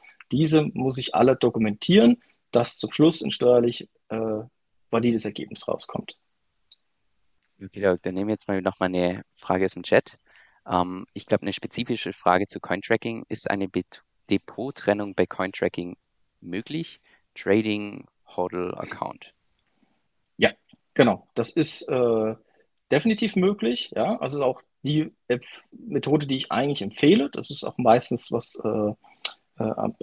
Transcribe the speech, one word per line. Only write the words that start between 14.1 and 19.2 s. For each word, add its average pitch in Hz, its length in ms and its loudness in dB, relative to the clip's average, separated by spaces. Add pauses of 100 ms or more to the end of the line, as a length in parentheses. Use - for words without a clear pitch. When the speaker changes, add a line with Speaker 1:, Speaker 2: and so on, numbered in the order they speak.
Speaker 2:
Depottrennung 104 840 -2
bei 92 100 2
Cointracking 90 680 -6 (460)
möglich? 117 580 -10 (360)
Trading, 104 680 -2 (200)
Hodl, 90 500 -6
Account. - 580 -12 (1040)